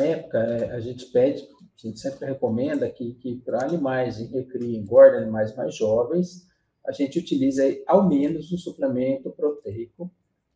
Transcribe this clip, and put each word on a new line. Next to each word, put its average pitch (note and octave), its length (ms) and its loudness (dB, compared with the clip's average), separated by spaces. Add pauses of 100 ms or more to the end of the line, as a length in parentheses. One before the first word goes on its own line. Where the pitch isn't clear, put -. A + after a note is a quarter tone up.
época, D#3+ 340 -2
eh, A2+ 340 -2
a A#2+ 80 -6
gente A#2+ 260 -10
pede, - 360 2
a - 440 -20
gente G#2+ 140 -10
sempre - 260 -8
recomenda C3+ 640 -2
que, A#2+ 240 -10
que B2 220 -10
pra - 260 -4
animais C3 560 -2
em A2+ 80 -8
recria, A#2+ 500 -6
engorda B2 420 8
animais A2 360 -2
mais - 220 -6
jovens, A#2+ 720 -2 (360)
a C3 60 -6
gente C3+ 280 -2
utilize C3+ 440 0
aí, - 240 0
ao F#3 220 6
menos, D3+ 440 0
um F3 60 -4
suplemento C3 720 -4
proteico D3 800 -8 (440)